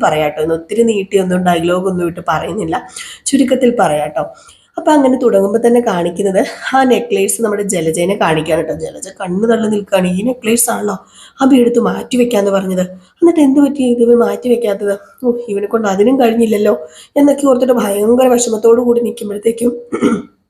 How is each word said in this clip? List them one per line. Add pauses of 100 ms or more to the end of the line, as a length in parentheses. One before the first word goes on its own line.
പറയാം
ട്ടോ.
ഇന്ന്
ഒത്തിരി
നീട്ടിയൊന്നും
ഡയലോഗൊന്നും
ഇട്ട്
പറയുന്നില്ല, (380)
ചുരുക്കത്തിൽ
പറയാം
ട്ടോ. (540)
അപ്പൊ
അങ്ങനെ
തുടങ്ങുമ്പോ
തന്നെ
കാണിക്കുന്നത് (360)
ആ
നെക്ലേസ്
നമ്മുടെ
ജലജേനെ
കാണിക്കാണ്
ട്ടോ.
ജലജ (120)
കണ്ണു
തള്ളി
നിൽക്കുകയാണ്. (100)
"ഈ
നെക്ലേസ്
ആണല്ലോ (440)
അഭി
എടുത്ത്
മാറ്റി
വെക്കാന്ന്
പറഞ്ഞത്, (360)
എന്നിട്ട്
എന്ത്
പറ്റി
ഇത്
ഇവൻ
മാറ്റി
വെക്കാത്തത്? (300)
ഓ, (120)
ഇവനെ
കൊണ്ട്
അതിനും
കഴിഞ്ഞില്ലല്ലോ" (420)
എന്നൊക്കെ
ഓർത്തിട്ട്
ഭയങ്കര
വിഷമത്തോടു
കൂടി
നിൽക്കുമ്പോഴത്തേക്കും (760)